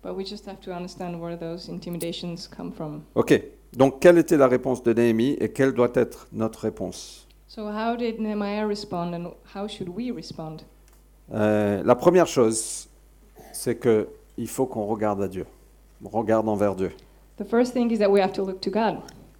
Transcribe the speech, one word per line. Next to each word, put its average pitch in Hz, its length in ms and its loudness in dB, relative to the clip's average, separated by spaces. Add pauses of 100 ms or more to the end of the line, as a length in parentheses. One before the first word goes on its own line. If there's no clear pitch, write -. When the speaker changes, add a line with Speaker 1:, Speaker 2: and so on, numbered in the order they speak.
Speaker 1:
But 185 140 -10
we 190 100 -8
just 208 220 -14
have 196 120 -16
to 185 120 -12
understand 175 480 -10
where 170 180 -8
those 170 320 -10
intimidations 175 840 -8
come - 180 -10
from. 151 300 -10 (120)
Speaker 2:
Ok. - 260 6 (340)
Donc, 131 260 4
quelle 175 160 10
était 165 220 4
la 135 100 8
réponse 123 340 2
de 113 120 4
Néhémie 120 460 4
et 135 120 0
quelle 135 200 2
doit 120 220 2
être - 380 0
notre 110 280 -4
réponse ? - 680 -8 (220)
Speaker 1:
So 214 200 -12
how 220 280 -4
did 226 220 -6
Nehemiah 208 480 -4
respond 185 460 -6
and 175 220 -10 (200)
how 202 140 -8
should 190 260 -10
we 240 200 -8
respond ? 160 440 -12 (760)
Speaker 2:
Euh, 107 500 2
la 113 100 6
première 170 320 4
chose, - 600 0 (640)
c'est 120 240 -4
que 110 320 2 (300)
il 117 100 -6
faut - 180 -2
qu'on 110 200 -6
regarde 104 360 -2
à 95 60 -2
Dieu. 90 160 -8 (580)
On - 60 -14
regarde 110 400 0
envers 101 260 0
Dieu. 92 180 -4 (440)
Speaker 1:
The 208 80 -8
first 247 300 0
thing 240 160 0
is 226 80 0
that 202 100 2
we 196 140 6
have 190 100 0
to 196 120 -4
look 190 180 -8
to 196 80 -4
God. 208 300 0 (400)